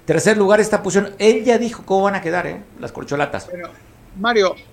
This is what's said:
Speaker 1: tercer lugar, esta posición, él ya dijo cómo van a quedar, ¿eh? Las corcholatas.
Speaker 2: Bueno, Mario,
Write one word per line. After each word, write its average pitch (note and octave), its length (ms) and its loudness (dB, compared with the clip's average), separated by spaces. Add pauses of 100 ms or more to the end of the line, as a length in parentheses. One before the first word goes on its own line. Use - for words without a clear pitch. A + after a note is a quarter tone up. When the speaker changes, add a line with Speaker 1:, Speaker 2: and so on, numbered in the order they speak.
Speaker 1:
tercer E3 320 2
lugar, G#3 220 4
esta G#3 240 0
posición, G3 340 0
él A3+ 280 4
ya A#3 120 4
dijo A#3 280 -6
cómo F#3+ 180 0
van G3+ 120 0
a F#3 60 -6
quedar, F3 260 -4
¿eh? - 140 -12 (180)
Las - 120 -12
corcholatas. C3+ 580 -6
Speaker 2:
Bueno, F3 200 -12 (500)
Mario, G#3+ 360 0 (180)